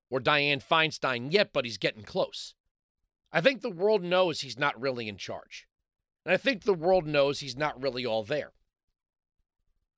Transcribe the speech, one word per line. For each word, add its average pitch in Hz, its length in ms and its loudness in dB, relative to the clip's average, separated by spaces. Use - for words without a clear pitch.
or 131 120 -2
Dianne 143 440 2
Feinstein 147 680 0
yet, 202 180 2
but 135 140 -2
he's 113 140 -10
getting 120 240 -4
close. - 500 -6
I 160 80 2
think 262 200 2
the 247 100 -4
world 196 320 2
knows 175 380 2
he's 123 180 -10
not 139 200 0
really 120 280 -4
in 101 100 -8
charge. - 500 -12
And 156 80 -2
I 185 60 4
think 233 240 0
the 196 140 2
world 170 320 2
knows 143 320 2
he's 127 180 -10
not 139 240 -4
really 127 240 -4
all 113 160 0
there. 107 300 -4